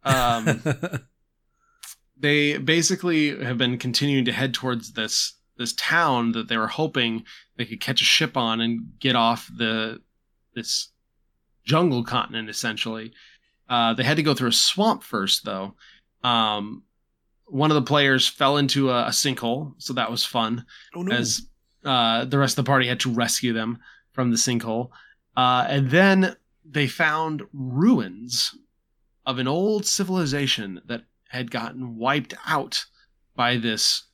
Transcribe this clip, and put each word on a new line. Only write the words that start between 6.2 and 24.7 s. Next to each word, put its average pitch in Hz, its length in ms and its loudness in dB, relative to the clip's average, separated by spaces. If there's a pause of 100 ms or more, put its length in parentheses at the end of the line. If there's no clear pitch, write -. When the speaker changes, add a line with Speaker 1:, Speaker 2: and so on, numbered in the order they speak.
Speaker 1:
that 113 160 -4
they 117 80 0
were 110 120 0
hoping 117 560 -2 (320)
they - 80 -4
could 113 160 -12
catch 131 200 -2
a - 60 2
ship - 300 2
on 113 240 0
and 117 380 -4
get 131 180 2
off 117 400 2
the, 113 440 -2 (540)
this - 360 -6 (760)
jungle 147 400 2
continent, 113 440 -4
essentially. 110 640 -6 (560)
Uh, 117 260 2
they 123 100 -2
had 151 120 2
to 160 60 0
go 147 120 2
through 123 140 -2
a 117 40 0
swamp - 500 2
first, 98 420 -2
though. 98 300 -8 (480)
Um, 110 600 0 (640)
one 151 240 0
of 151 40 6
the 147 80 4
players 139 440 4
fell 143 300 2
into 139 340 2
a, 120 160 2
a 117 40 0
sinkhole, 131 680 -2
so - 160 -12
that 117 160 -4
was 117 140 -4
fun. 117 400 -2 (300)
Speaker 2:
Oh, 175 80 -8
no. 185 120 -2
Speaker 1:
As, 117 280 -2 (420)
uh, 120 400 2
the 135 140 0
rest 139 200 2
of 135 60 0
the 135 40 -2
party 131 200 4
had 123 120 -2
to 127 120 -2
rescue 117 400 0
them 113 260 -2 (340)
from 123 180 0
the 117 60 2
sinkhole. 117 540 -2 (460)